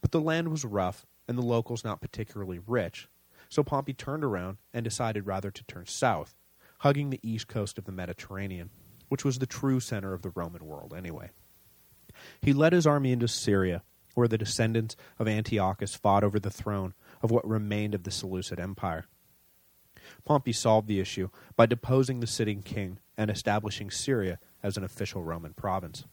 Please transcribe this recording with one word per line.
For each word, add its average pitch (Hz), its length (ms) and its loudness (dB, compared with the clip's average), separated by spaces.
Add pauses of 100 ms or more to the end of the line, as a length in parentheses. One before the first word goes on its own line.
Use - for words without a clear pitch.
But - 100 2
the 160 100 0
land 165 280 0
was 156 160 -4
rough, 101 420 -2 (220)
and 123 100 -4
the 123 40 -2
locals 117 420 -2
not 107 160 -6
particularly 98 680 -8
rich, 107 420 -2 (400)
so - 140 0
Pompey 139 300 -2
turned 147 320 -6
around 95 320 -2 (180)
and 120 80 -2
decided 110 440 -2
rather 95 260 -4
to - 120 -16
turn 87 220 -14
south, 95 480 0 (440)
hugging 143 320 2
the 131 120 -4
east 110 240 -4
coast 104 320 -4
of 90 60 -12
the 95 80 -12
Mediterranean, 92 760 -8 (380)
which 135 160 -2
was 131 140 2
the 127 80 -2
true 131 320 0
center 98 360 -4
of 90 80 -8
the 92 120 -8
Roman 85 320 -8
world 76 300 -12
anyway. 87 340 -10 (1120)
He 143 100 6
led 156 220 8
his 170 120 6
army 143 240 6
into 120 160 2
Syria, 95 560 2 (320)
where 120 140 4
the 113 80 2
descendants 110 600 0 (220)
of 110 80 2
Antiochus 104 680 0
fought 101 280 6
over 104 160 4
the 98 120 -2
throne 98 420 -4 (300)
of 113 80 4
what 117 180 4
remained 104 460 0
of 90 100 -4
the 98 60 -6
Seleucid 92 500 -6
Empire. 90 460 -6 (1200)
Pompey 139 260 2
solved 110 360 4
the 101 120 2
issue 95 300 -4 (260)
by 117 80 12
deposing 127 560 2
the 113 60 -2
sitting 104 360 -2
king 98 360 -6 (180)
and 107 140 0
establishing 104 600 -2
Syria 98 480 0 (240)
as 98 140 -2
an 98 80 -4
official 92 380 -6
Roman 82 320 -8
province. 90 580 -4